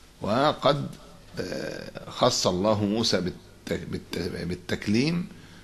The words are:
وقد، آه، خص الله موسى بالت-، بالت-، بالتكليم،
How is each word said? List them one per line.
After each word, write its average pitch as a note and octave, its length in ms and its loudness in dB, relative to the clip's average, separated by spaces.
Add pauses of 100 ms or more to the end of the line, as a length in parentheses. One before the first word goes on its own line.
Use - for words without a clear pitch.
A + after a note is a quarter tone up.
(220)
وقد، C#3 640 2 (520)
آه، - 720 -8
خص - 380 4
الله G#2 380 4
موسى G#2 360 2
بالت-، - 720 -6
بالت-، - 540 -6
بالتكليم، A2+ 840 0 (360)